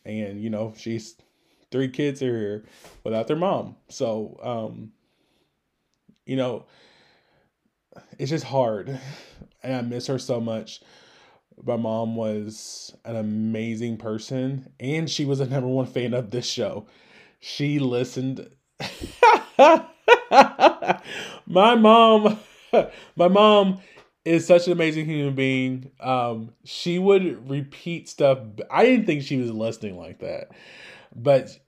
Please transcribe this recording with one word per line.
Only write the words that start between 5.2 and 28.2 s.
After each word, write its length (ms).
you 80
know, 300
it's 100
just 160
hard. 540
And 120
I 60
miss 260
her 120
so 200
much. 420
My 140
mom 380
was 880
an 120
amazing 840
person, 840
and 300
she 160
was 140
a 80
number 200
one 200
fan 260
of 160
this 160
show. 400
She 400
listened. 680
<laughs> 760
My 260
mom, 640
<laughs> 440
my 120
mom 520
is 200
such 220
an 60
amazing 320
human 280
being. 560
Um, 520
she 340
would 500
repeat 600
stuff. 300